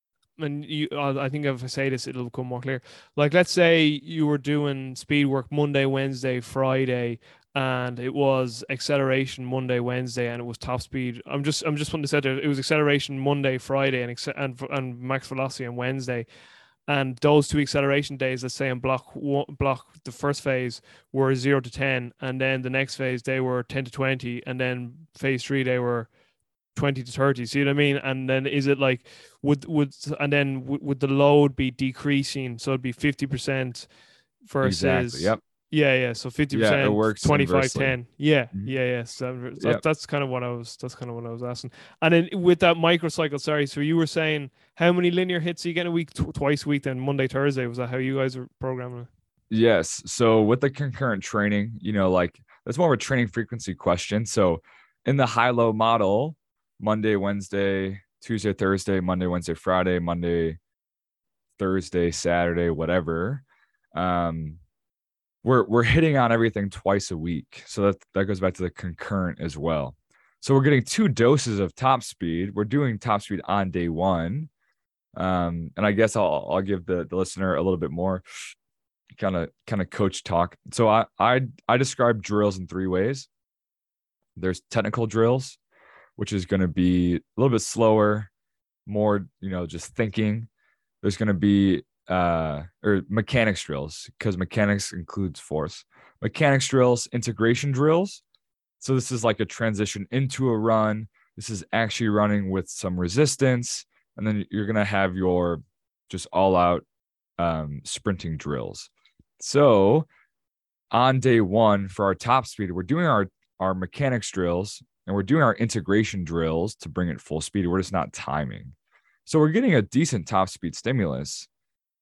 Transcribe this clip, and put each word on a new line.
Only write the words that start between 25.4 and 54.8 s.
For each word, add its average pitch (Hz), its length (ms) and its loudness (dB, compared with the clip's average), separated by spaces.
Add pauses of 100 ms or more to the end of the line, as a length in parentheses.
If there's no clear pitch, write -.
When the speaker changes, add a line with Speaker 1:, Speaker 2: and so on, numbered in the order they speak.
Speaker 1:
three, 139 180 -2
they 127 160 0
were 120 320 -4 (680)
twenty 135 280 -2
to 123 80 -16
thirty. 135 340 0
See 143 140 -2
what 139 100 2
I 143 40 2
mean? 143 240 2
And 131 300 -4
then 131 200 0
is 139 180 0
it 139 140 2
like, 131 260 0 (380)
would, 143 220 2
would, 147 280 0 (260)
and 143 140 0
then 139 280 0
w-, 135 200 -6
would 139 180 -4
the 143 80 2
load 143 480 6
be 131 140 0
decreasing? 131 880 -2
So 135 140 -4
it'd 131 100 0
be 127 100 -4
fifty 143 360 -2
percent 131 600 -4 (600)
versus 107 680 0
Speaker 2:
Exactly. 127 120 -4
Yep. 107 140 2 (320)
Speaker 1:
Yeah, 143 240 4
yeah. 123 180 0
So 127 160 -8
fifty 143 280 -2
percent, 107 240 4
Speaker 2:
Yeah, - 40 0
it 107 80 4
works 107 300 2
Speaker 1:
twenty-five, 143 320 4
Speaker 2:
inversely. 135 300 0
Speaker 1:
ten. 123 220 -2 (100)
Yeah, 147 260 4
Speaker 2:
Mm-hmm. 101 240 -8
Speaker 1:
yeah, 131 180 -2
yeah. 123 200 -2
So 127 280 -10 (280)
that, - 20 -6
Speaker 2:
Yep. 123 180 0
Speaker 1:
that's 156 240 -2
kind 143 180 -4
of 131 60 -4
what 127 140 -4
I 123 60 -4
was, 117 300 -10
that's 127 140 -10
kind 123 160 -12
of 117 60 -10
what 117 100 -10
I 117 40 -10
was 117 120 -10
asking. 123 300 -10 (320)
And 165 100 6
then 170 200 6
with 180 260 4
that 170 160 6
microcycle, 165 640 0
sorry, 151 240 0
so 139 160 -6
you 160 160 2
were 165 80 4
saying 151 460 -2 (240)
how 175 160 6
many 180 180 2
linear 180 300 0
hits 170 260 -4
you 170 80 -4
get 175 140 -2
a 170 40 -2
week? 165 220 -2
Tw-, 147 180 -4
twice 143 360 -2
a - 20 -2
week, 143 140 0
then 131 160 -4
Monday, 135 280 0
Thursday. 135 380 -2
Was 120 120 -6
that 123 120 -6
how 127 80 -4
you 131 200 -2
guys 131 200 -2
were 127 100 -12 (120)
programming 123 420 -8
it? 120 60 -16 (420)
Speaker 2:
Yes. 110 560 4
So 113 380 4
with 120 180 4
the 143 80 2
concurrent 127 540 -4
training, 104 560 -2
you 98 120 -6
know, 95 200 4
like, 87 280 0 (260)
that's 120 120 -6
more 165 160 4
of 117 60 2
a - 20 -12
training 123 280 0
frequency 110 440 -6
question. 101 540 0
So 87 340 2 (460)